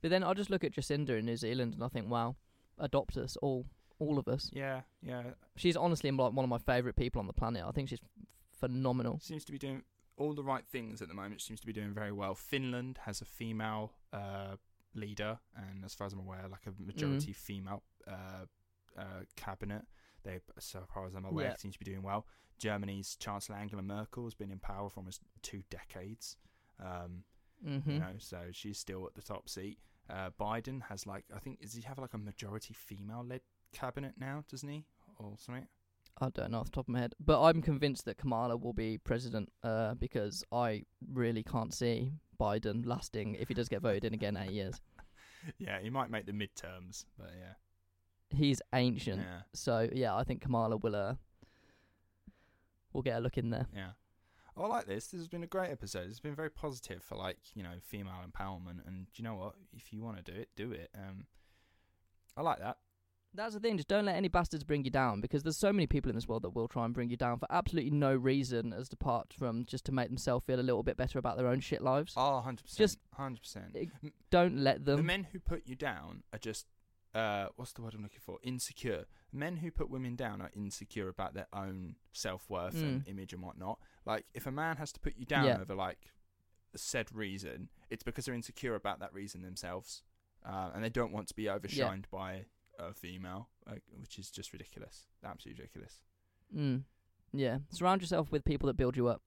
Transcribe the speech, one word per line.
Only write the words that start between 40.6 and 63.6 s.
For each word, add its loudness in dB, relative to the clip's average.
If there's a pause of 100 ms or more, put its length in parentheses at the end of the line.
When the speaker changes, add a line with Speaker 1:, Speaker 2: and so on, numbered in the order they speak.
Speaker 1:
really 2
can't 0
see 2 (260)
Biden 2
lasting, -2
if -4
he 0
does 2
get 0
voted 4
in 0
again, 0
eight -2
years. -2 (180)
Speaker 2:
<laughs> -16
Yeah, -4
he -4
might 0
make -2
the -6
midterms, -6 (120)
but -12
yeah. -14 (760)
Speaker 1:
He's 6 (120)
ancient. 4
Speaker 2:
Yeah. -6 (120)
Speaker 1:
So, 4
yeah, 2
I 4
think -2
Kamala 4
will, 2
uh, 0 (1800)
will 0
get 0
a 0
look 0
in 0
there. 0
Speaker 2:
Yeah. -6 (640)
Oh, -2
I 0
like 0
this. -4
This -10
has -8
been -6
a -8
great -2
episode. -6
It's -12
been -6
very -2
positive -6
for, -10
like, -4 (180)
you -8
know, -8
female -8 (140)
empowerment. -6
And -8
do -12
you -6
know -4
what? -8 (180)
If -18
you -8
wanna -8
do -12
it, -8
do -4
it. -8
Um, -10 (1120)
I -4
like 4
that. -4 (560)
Speaker 1:
That's -4
the -4